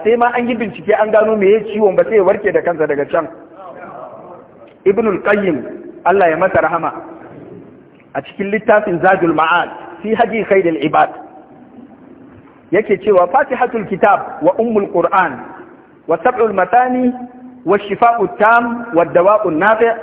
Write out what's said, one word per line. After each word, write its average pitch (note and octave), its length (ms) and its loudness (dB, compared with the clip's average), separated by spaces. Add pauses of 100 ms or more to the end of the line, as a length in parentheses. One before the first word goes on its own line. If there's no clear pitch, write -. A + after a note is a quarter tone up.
sai A#3 140 2
ma A#3 180 2
an A#3+ 140 -4
yi B3+ 60 -4
bincike G#3 440 -6
an G#3+ 120 0
gano G#3+ 260 2
me G3 160 4
ya A3 60 4 (120)
ciwon G#3 240 0
ba F3 80 4
sai G#3 140 -2
ya G3 60 6
warke G3+ 280 0
da D#3+ 100 0
kansa D#3+ 260 -2
daga C#3+ 180 -2
can. D#3+ 220 -4 (1600)
Ibnul G3+ 400 0
Qayyim, G3 300 2 (500)
Allah F#3 240 4
ya D#3 80 -2
masa F#3 240 2
rahama, D#3+ 280 -2 (1200)
a C#3 80 -6
cikin - 260 -8
littafin G#3 540 0
Zadul F3+ 320 2
Ma'ad D#3+ 680 -2
fi G#3+ 140 -4
Hadi A3 320 0
Khairul E3+ 320 2
Ibad, D3+ 300 0 (1600)
yake G3+ 320 0
cewa F3+ 240 4
Fatihatul B3 640 -2
Kitab G3 500 0
wa E3+ 140 2
Ummul A3 400 0
Qur'an E3+ 400 0 (720)
wa D#3+ 160 0
Sab'ul A#3 320 0
Mathani B3 560 2 (560)
wa G3 80 4
Shifa'ut G#3 640 0
Tam A#3+ 560 2
wa E3+ 80 4
Dawa'un E3+ 560 2
Nafi' A3 320 2 (120)